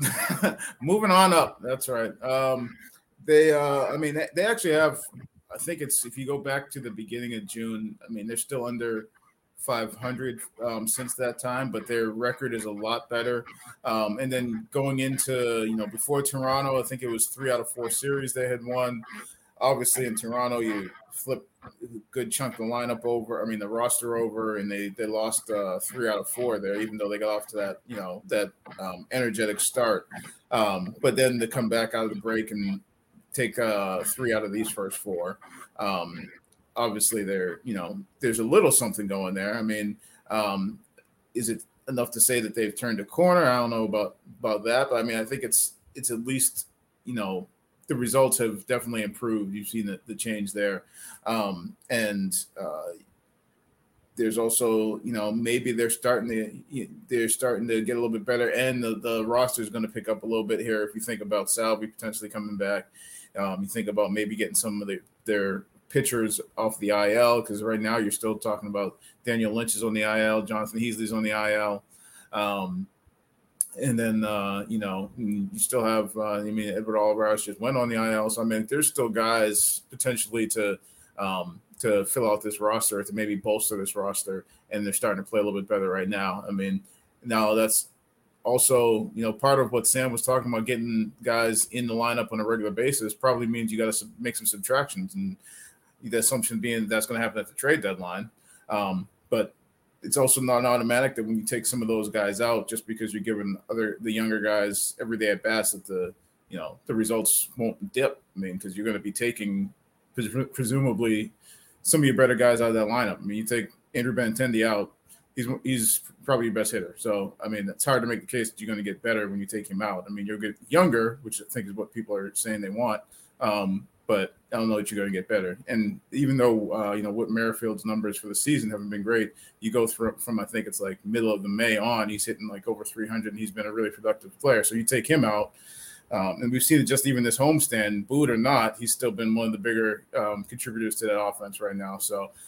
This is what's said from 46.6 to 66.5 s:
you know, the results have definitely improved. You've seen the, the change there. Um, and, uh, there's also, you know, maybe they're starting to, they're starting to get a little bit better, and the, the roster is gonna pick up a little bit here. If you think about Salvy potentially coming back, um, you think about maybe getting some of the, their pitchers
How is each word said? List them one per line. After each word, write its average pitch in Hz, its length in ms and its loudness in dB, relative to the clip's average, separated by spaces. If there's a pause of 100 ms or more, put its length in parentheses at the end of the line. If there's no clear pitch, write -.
you 123 100 -8
know, 95 320 -2 (400)
the 151 80 -2
results 123 440 4
have 107 280 -2
definitely 120 360 -2
improved. 104 520 -4
You've 104 140 -8
seen 113 160 -4
the, 98 220 -6
the 110 80 -10
change 104 400 -4
there. 101 300 0 (420)
Um, 101 500 -2 (140)
and, 104 440 0 (240)
uh, 82 340 -8 (1200)
there's 110 220 2
also, 113 680 2
you 123 80 -4
know, 107 180 -2
maybe 117 420 0
they're 113 180 2
starting 120 400 2
to, 110 580 -6 (200)
they're 117 200 2
starting 120 400 0
to 113 140 2
get 120 100 -2
a 120 80 0
little 117 80 0
bit 110 160 -2
better, 120 280 2
and 127 300 2
the, 113 120 -2
the 110 320 -2
roster 123 340 2
is 107 80 -4
gonna 110 200 -2
pick 110 200 -8
up 107 140 -2
a 104 40 -8
little 110 180 0
bit 107 160 0
here. 110 220 0
If 104 120 -6
you 110 80 -8
think 113 180 -6
about 101 280 -2
Salvy 110 460 0
potentially 107 360 -8
coming 104 260 -8
back, 98 300 0 (500)
um, 98 260 -2
you 98 60 -4
think 107 200 -4
about 101 240 0
maybe 107 220 -2
getting 104 200 -4
some 104 260 -2
of 101 80 -8
the, 95 120 -4 (260)
their 98 380 0 (260)
pitchers 120 500 0 (160)